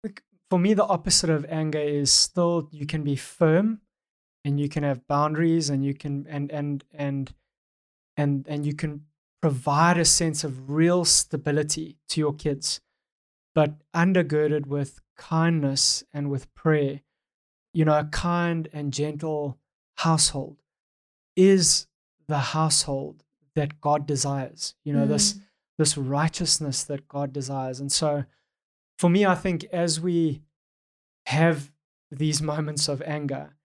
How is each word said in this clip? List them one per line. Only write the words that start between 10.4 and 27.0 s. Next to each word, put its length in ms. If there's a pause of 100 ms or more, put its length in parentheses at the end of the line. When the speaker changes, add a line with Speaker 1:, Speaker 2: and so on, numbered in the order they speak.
Speaker 1:
of 260
real 360
stability 920 (120)
to 100
your 140
kids, 480 (760)
but 180 (220)
undergirded 720
with 320 (180)
kindness 840 (100)
and 160
with 240
prayer. 480 (720)
You 120
know, 140
a 60
kind 680
and 200
gentle 640 (400)
household 640 (720)
is 520 (400)
the 120
household 840 (320)
that 260
God 260
desires, 760
you 100
know, 120
this, 280
Speaker 2:
Mm. 80 (360)
Speaker 1:
this 200
righteousness 840
that 240